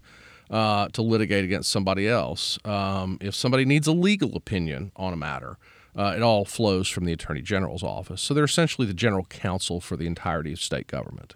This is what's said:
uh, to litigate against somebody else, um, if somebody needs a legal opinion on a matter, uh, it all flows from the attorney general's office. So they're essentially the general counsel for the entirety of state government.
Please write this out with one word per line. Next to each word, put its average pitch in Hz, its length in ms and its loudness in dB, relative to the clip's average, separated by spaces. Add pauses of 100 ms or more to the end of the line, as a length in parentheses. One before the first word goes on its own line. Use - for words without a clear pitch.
(520)
uh, 104 380 2
to - 120 -2
litigate 107 420 4
against 92 280 0
somebody 98 360 2
else, 85 580 0
um, 98 560 -2
if 98 120 -4
somebody 131 320 2
needs 147 220 4
a 156 60 4
legal 180 420 2
opinion 85 600 -4
on 92 160 -4
a 87 60 -6
matter, 67 400 -8 (380)
uh, 101 200 0
it 110 60 -2
all 110 240 4
flows 95 420 2
from 90 180 -2
the 85 80 2
attorney 76 280 -4
general's 95 400 -2
office. 90 400 -6
So - 140 -2
they're 147 80 6
essentially 147 420 2
the 98 80 0
general 95 300 2
counsel 90 580 -4
for - 140 -8
the 82 100 -4
entirety 82 460 -2
of 80 80 -8
state - 260 -4
government. - 500 -10